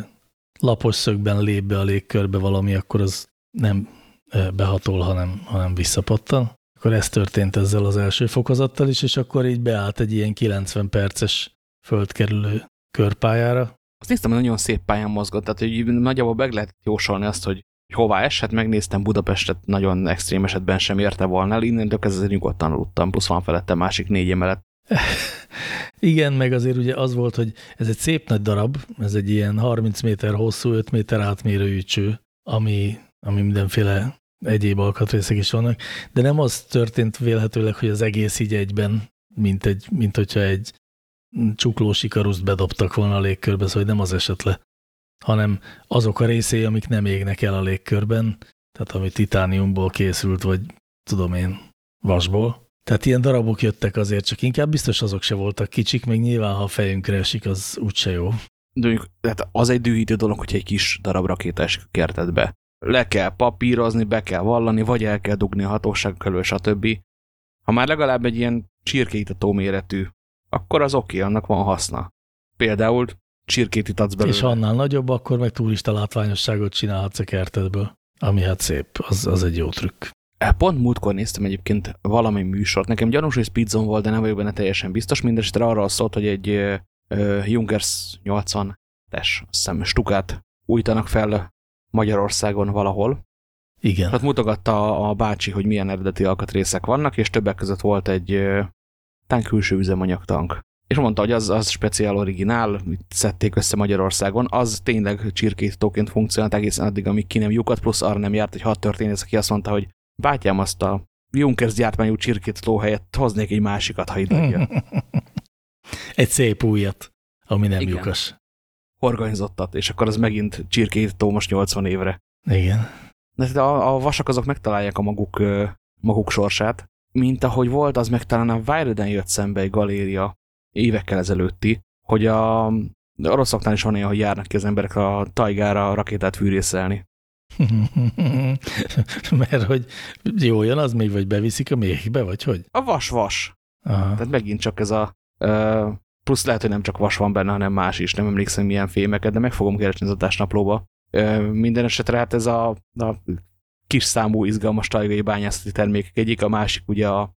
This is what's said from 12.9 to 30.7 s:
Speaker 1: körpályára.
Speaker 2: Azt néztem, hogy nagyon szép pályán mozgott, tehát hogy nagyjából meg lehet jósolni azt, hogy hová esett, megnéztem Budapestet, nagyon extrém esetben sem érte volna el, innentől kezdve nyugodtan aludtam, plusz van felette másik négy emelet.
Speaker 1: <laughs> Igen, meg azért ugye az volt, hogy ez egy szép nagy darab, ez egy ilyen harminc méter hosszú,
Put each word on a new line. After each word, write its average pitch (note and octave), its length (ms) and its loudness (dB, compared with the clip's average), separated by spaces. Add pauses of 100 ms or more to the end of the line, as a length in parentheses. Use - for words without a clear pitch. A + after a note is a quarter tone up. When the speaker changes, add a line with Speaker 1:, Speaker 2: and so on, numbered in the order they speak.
Speaker 1:
körpályára. A#2 800 2 (240)
Speaker 2:
Azt - 100 -8
néztem, A#3 220 0
hogy A#2 100 4
nagyon A#2+ 160 0
szép G#2 280 0
pályán G#2 240 0
mozgott, G#2 340 -2
tehát G#2 160 -4
hogy A2+ 260 0
nagyjából A#2+ 500 2
meg C3 180 0
lehet G#2 300 -4
jósolni G#2 420 0
azt, G#2 180 -4
hogy F#2+ 180 -4 (320)
hová G#2+ 280 2
esett, B2 300 -2
megnéztem G3 520 0
Budapestet, F#2+ 600 0
nagyon F#2+ 420 2
extrém F#2+ 360 0
esetben F#2+ 360 0
sem G2 200 0
érte G2+ 260 0
volna F#2 280 2
el, A2+ 100 0
innentől A2 360 0
kezdve G2 280 0
nyugodtan F#2+ 440 0
aludtam, E2+ 400 -2
plusz - 160 -2
van F2 140 0
felette F2 320 -2
másik F#2 340 0
négy F#2 240 0
emelet. F#2 300 0 (280)
Speaker 1:
<laughs> G#3+ 60 2 (1040)
Igen, D#3 340 4
meg C3 200 2
azért B2 240 2
ugye B2+ 180 0
az C3 200 0
volt, B2 200 0
hogy A2+ 180 0 (240)
ez A2+ 100 -2
egy A2 100 0
szép D#3 320 -2
nagy G#2+ 120 2
darab, G#2+ 360 0 (220)
ez G#2 140 -2
egy G2+ 160 0
ilyen G#2 300 2
harminc A2+ 420 0
méter G#2+ 320 0
hosszú, A2+ 400 0